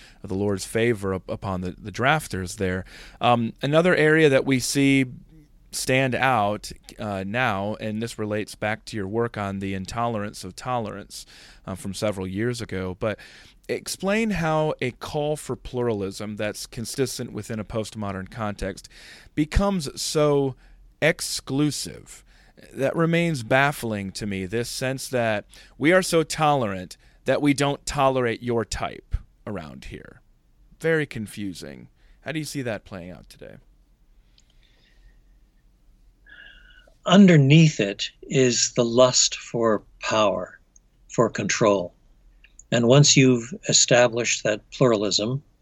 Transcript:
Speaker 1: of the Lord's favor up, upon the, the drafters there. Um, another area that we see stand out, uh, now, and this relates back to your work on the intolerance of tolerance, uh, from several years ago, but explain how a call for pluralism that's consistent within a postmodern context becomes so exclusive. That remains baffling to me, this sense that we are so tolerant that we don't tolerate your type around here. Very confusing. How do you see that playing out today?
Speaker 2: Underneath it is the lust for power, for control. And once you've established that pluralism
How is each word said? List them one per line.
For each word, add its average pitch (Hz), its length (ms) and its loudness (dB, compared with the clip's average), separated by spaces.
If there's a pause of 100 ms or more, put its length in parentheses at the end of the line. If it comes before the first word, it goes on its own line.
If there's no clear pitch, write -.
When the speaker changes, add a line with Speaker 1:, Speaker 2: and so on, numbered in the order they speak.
(220)
Speaker 1:
of 101 60 -14
the 95 60 -4
Lord's 101 320 -2
favor 110 480 -2
up, 92 160 -8
upon 95 320 -6
the, 90 80 -6
the 101 220 -14
drafters 117 640 -2
there. 92 280 -4 (380)
Um, 120 400 2
another 160 340 4
area 156 320 6
that 135 160 4
we 131 140 2
see 139 480 2 (640)
stand 131 440 0
out, 107 580 0 (260)
uh, 101 280 -6
now, 107 520 -4
and 110 240 -6
this 117 160 -10
relates 107 360 -6
back 107 320 -6
to 117 100 -12
your 98 100 -6
work 117 300 -4
on 98 240 -6
the 98 140 -6
intolerance 107 680 -6
of 92 140 -14
tolerance, 107 680 -8 (420)
uh, 95 80 -8
from 95 200 -10
several 98 320 -4
years 113 340 -4
ago, 92 380 -8
but 107 200 -4 (500)
explain 208 640 -2
how 156 500 0
a 123 120 -4
call 151 440 -4
for - 180 -8
pluralism 107 800 -4
that's 104 280 -6
consistent 120 680 -6
within 110 280 -8
a 101 40 -8
postmodern 101 640 -8
context 104 580 -8 (460)
becomes 175 640 0
so 143 560 0 (460)
exclusive. 143 1200 -4 (480)
That 131 240 -2
remains 165 460 0
baffling 113 680 0
to - 140 -8
me, 95 200 -4
this 117 240 -4
sense 131 380 -6
that 113 360 -2 (320)
we 147 160 2
are 185 80 6
so 170 220 0
tolerant 127 720 -2 (300)
that 131 160 0
we 143 100 4
don't 143 320 -2
tolerate 131 580 0
your 117 220 -2
type - 500 -8 (320)
around 76 380 -12
here. - 380 -18 (580)
Very 160 240 0
confusing. 87 840 -10 (340)
How 135 100 -10
do 160 60 -6
you 151 80 -6
see 143 160 -8
that 110 240 -8
playing 90 240 -14
out 62 180 -20
today? - 280 -20 (3500)
Speaker 2:
Underneath 160 760 10
it 101 300 -2 (120)
is 127 520 2
the 123 100 2
lust 123 520 4
for 113 460 0 (200)
power, 95 560 0 (500)
for 113 220 2
control. 101 640 0 (760)
And 117 160 2
once 139 300 8
you've 127 380 4 (160)
established 120 720 2
that 107 300 -2
pluralism 110 680 0 (200)